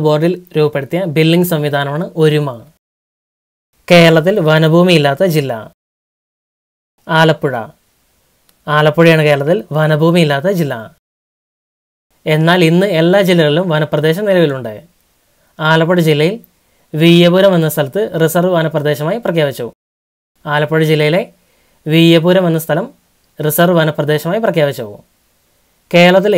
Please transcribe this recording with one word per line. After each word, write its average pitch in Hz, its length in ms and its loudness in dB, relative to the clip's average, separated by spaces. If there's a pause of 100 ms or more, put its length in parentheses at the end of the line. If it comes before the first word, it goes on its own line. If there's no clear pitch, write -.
ബോർഡിൽ 156 260 0 (240)
രൂപപ്പെടുത്തിയ 143 440 -4 (160)
ബില്ലിംഗ് 170 360 0
സംവിധാനമാണ് 147 540 -4 (160)
ഒരുമ. 151 280 0 (1400)
കേരളത്തിൽ 165 440 4 (140)
വനഭൂമി 160 500 2
ഇല്ലാത്ത 143 260 0 (120)
ജില്ല 135 160 -2 (1500)
ആലപ്പുഴ. 160 480 0 (1200)
ആലപ്പുഴയാണ് 156 520 2
കേരളത്തിൽ 147 320 0 (160)
വനഭൂമി 156 480 0
ഇല്ലാത്ത 143 240 -2 (120)
ജില്ല. 139 140 -4 (1600)
എന്നാൽ 165 260 2 (100)
ഇന്ന് 180 180 2 (120)
എല്ലാ 175 280 2
ജില്ലകളിലും 170 460 0
വനപ്രദേശം 156 560 -2
നിലവിലുണ്ട്. 135 440 -2 (840)
ആലപ്പുഴ 160 400 0 (100)
ജില്ലയിൽ 156 280 0 (640)
വിയ്യപുരം 175 560 4
എന്ന 160 180 0
സ്ഥലത്ത് 151 280 -4 (200)
റിസർവ് 175 360 0
വനപ്രദേശമായി 151 680 -4
പ്രഖ്യാപിച്ചു. 147 420 -4 (800)
ആലപ്പുഴ 151 380 -2 (100)
ജില്ലയിലെ 151 300 0 (720)
വിയ്യപുരം 165 560 4
എന്ന 165 160 -2
സ്ഥലം 170 220 -4 (520)
റിസർവ് 170 400 0
വനപ്രദേശമായി 156 640 -2
പ്രഖ്യാപിച്ചു. 147 420 -2 (1040)
കേരളത്തിൽ 180 480 4